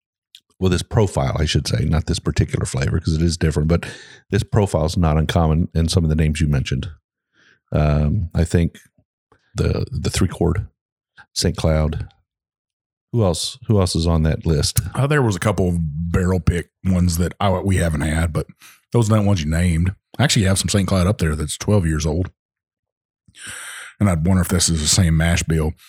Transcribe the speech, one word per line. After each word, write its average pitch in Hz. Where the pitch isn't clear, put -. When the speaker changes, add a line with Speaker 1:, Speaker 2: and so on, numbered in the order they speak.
Speaker 1:
well, 95
this 85
profile, 82
I 78
should -
say, -
not 78
this -
particular -
flavor, -
'cause 82
it 78
is 82
different, 78
but 82
this 101
profile 92
is 82
not 78
uncommon 78
in 82
some 87
of 78
the 76
names 78
you 76
mentioned. 67
Um, 76
I 82
think -
the, -
the -
Three -
Chord, -
Saint -
Cloud. 78
Who 117
else? -
Who 104
else 87
is 82
on 82
that 78
list? 73
Speaker 2:
Uh, 127
there 147
was 107
a 87
couple 95
of 87
barrel 85
pick 85
ones 90
that 85
I, 101
we 95
haven't 80
had, 78
but 76
those 113
are 110
the -
ones 95
you 76
named. 85
I 117
actually 123
have 95
some -
Saint 98
Cloud 92
up 107
there 80
that's 73
twelve 101
years 78
old. 82
And 98
I'd 80
wonder 92
if 85
this 90
is 82
the 78
same 82
mash 82
bill, 78